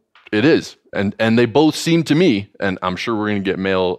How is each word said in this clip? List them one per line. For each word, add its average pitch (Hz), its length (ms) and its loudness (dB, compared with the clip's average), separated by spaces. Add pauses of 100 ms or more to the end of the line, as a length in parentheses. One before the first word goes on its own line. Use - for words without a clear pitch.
(320)
It 107 120 2
is. 143 320 2 (160)
And, 101 260 -4
and 113 200 2
they 120 80 4
both 147 280 2
seem 165 300 0
to 147 100 0
me, 135 360 0 (100)
and 98 220 -4
I'm 92 140 -4
sure 117 200 -6
we're 104 120 -2
gonna 101 120 -2
get 92 180 -2
mail 92 400 -2